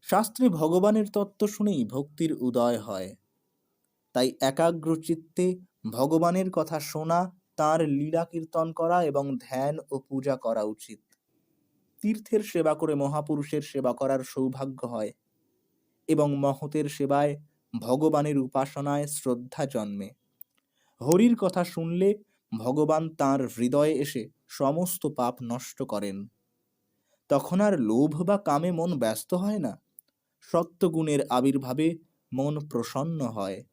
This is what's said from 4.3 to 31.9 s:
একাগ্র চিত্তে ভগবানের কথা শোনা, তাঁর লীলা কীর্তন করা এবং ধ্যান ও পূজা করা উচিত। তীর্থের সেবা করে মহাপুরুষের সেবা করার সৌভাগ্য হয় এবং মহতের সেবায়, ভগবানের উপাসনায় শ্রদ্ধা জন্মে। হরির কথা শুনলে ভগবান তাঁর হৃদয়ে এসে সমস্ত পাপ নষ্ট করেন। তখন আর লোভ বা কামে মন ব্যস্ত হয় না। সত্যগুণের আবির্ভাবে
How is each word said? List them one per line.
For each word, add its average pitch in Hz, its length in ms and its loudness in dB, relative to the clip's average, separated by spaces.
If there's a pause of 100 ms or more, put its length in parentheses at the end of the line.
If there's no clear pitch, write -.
একাগ্র 160 600 2
চিত্তে 180 580 -2 (340)
ভগবানের 170 580 2
কথা 156 280 -2
শোনা, 165 520 -2 (240)
তাঁর 156 320 2
লীলা 151 380 0
কীর্তন 165 480 -4
করা 170 300 2
এবং 139 340 -2
ধ্যান 135 400 -4 (140)
ও 135 80 -4
পূজা 135 360 -4
করা 113 280 -2
উচিত। 107 360 -10 (1040)
তীর্থের 214 400 0
সেবা 160 320 0
করে 156 220 0
মহাপুরুষের 147 680 -2
সেবা 131 320 -2
করার 135 300 -2
সৌভাগ্য 131 640 -6
হয় 110 260 -6 (920)
এবং 147 300 4
মহতের 143 520 0
সেবায়, 143 500 0 (420)
ভগবানের 147 560 2
উপাসনায় 143 680 -2
শ্রদ্ধা 127 580 -4
জন্মে। 104 440 -6 (920)
হরির 190 340 6
কথা 185 280 0
শুনলে 175 520 0 (440)
ভগবান 151 500 0
তাঁর 139 480 0
হৃদয়ে 143 360 2
এসে 135 360 -4 (180)
সমস্ত 156 600 -2
পাপ 123 360 -2
নষ্ট 120 400 -8
করেন। 101 440 -6 (1000)
তখন 147 320 2
আর 202 180 4
লোভ 135 440 2
বা 196 140 2
কামে 170 340 0
মন 165 280 -2
ব্যস্ত 110 340 -2
হয় 202 260 -2
না। 117 220 -6 (600)
সত্যগুণের 160 800 0 (100)
আবির্ভাবে 131 680 2 (360)